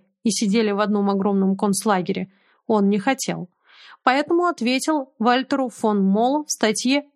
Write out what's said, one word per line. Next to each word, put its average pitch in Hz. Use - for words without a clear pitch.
и 233
сидели 214
в 202
одном 202
огромном 196
концлагере, 190
он 202
не 202
хотел. 180
Поэтому 302
ответил 262
Вальтеру 247
фон 208
Молу 240
в -
статье 254